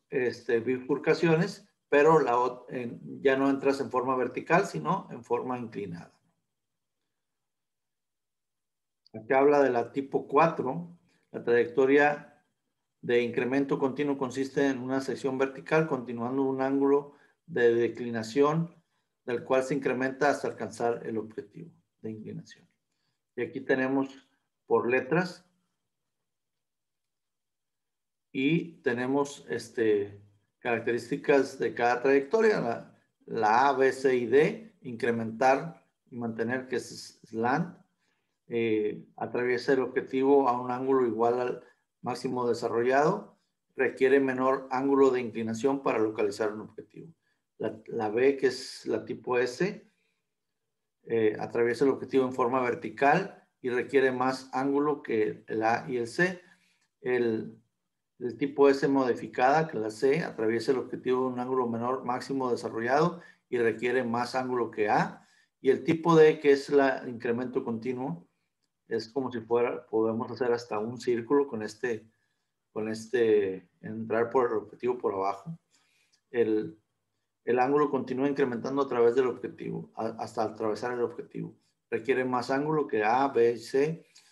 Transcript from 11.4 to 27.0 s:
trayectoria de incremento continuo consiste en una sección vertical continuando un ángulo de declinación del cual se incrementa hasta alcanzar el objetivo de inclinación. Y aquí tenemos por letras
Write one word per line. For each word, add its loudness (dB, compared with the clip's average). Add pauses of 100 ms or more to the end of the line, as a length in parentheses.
trayectoria 4 (720)
de 2
incremento 0
continuo -2
consiste -2
en -2
una -4
sección -4
vertical 0
continuando -4
un -2
ángulo 0 (320)
de 4
declinación 0 (520)
del -4
cual 2
se -2
incrementa 0
hasta -2
alcanzar -4
el -6
objetivo -12 (320)
de -10
inclinación. -16 (680)
Y -6
aquí -8
tenemos 0 (580)
por 2
letras 0 (2750)